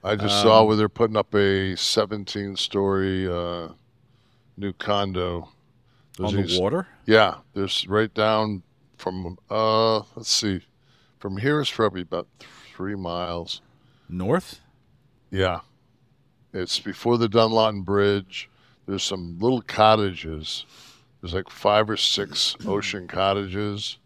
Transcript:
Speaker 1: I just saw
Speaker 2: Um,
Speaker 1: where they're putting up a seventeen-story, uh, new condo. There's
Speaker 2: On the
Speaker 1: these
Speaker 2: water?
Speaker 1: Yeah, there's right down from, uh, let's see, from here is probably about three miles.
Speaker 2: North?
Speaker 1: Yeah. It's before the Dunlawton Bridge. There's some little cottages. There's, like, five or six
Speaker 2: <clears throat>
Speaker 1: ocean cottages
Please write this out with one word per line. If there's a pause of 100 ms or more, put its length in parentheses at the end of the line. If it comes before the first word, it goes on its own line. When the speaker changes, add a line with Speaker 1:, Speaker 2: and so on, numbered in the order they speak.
Speaker 1:
I
just
saw
Speaker 2:
Um,
Speaker 1:
where
they're
putting
up
a
seventeen-story,
uh, (840)
new
condo. (680)
There's
Speaker 2:
On
the
Speaker 1:
these
Speaker 2:
water? (180)
Speaker 1:
Yeah, (140)
there's
right
down (340)
from, (120)
uh, (180)
let's
see, (580)
from
here
is
probably
about (460)
three
miles. (460)
Speaker 2:
North? (720)
Speaker 1:
Yeah. (920)
It's
before
the
Dunlawton
Bridge. (380)
There's
some
little
cottages. (560)
There's,
like,
five
or
six
Speaker 2:
<clears throat>
Speaker 1:
ocean
cottages